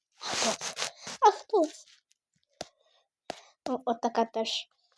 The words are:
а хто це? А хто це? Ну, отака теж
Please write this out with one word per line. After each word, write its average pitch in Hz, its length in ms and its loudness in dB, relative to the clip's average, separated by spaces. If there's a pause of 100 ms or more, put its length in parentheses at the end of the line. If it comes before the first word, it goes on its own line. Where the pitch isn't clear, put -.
(180)
а - 60 -18
хто - 300 0
це? - 200 -8 (460)
А 440 100 8
хто - 340 2
це? - 200 -8 (1800)
Ну, 254 180 -2
отака 233 400 0
теж 220 440 -6 (300)